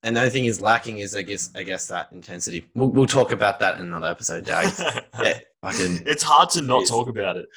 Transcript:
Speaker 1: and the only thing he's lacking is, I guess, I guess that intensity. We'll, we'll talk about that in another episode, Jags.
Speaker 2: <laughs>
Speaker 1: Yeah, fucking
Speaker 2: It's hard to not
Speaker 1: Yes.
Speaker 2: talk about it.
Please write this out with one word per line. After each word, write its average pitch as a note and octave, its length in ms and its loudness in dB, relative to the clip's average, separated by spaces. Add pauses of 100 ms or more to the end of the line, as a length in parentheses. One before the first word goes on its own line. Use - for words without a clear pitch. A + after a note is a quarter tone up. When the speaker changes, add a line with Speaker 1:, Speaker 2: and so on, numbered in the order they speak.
Speaker 1:
and A2+ 120 0
the A#2 60 2
only B2+ 80 4
thing B2+ 140 0
he's A2 180 0
lacking A2 380 2
is, G2+ 160 -8
I G2 80 -4
guess, G2 320 -8
I G2 80 -10
guess F#2 240 -8
that F2 240 -8
intensity. F2 540 -10 (100)
We'll, B2+ 140 2
we'll C3+ 180 4
talk - 240 4
about G2+ 300 0
that F#2 180 0
in F2+ 80 -10
another E2+ 200 -6
episode, E2+ 380 -6
Jags. - 340 -2
Speaker 2:
<laughs> - 400 -6
Speaker 1:
Yeah, A2 200 0 (240)
fucking F2+ 420 -2
Speaker 2:
It's D3 180 0
hard D#3 280 6
to E3+ 100 0
not B2+ 200 4
Speaker 1:
Yes. A#2+ 80 0
Speaker 2:
talk A#2+ 200 2
about G2 280 -2
it. E2+ 200 -12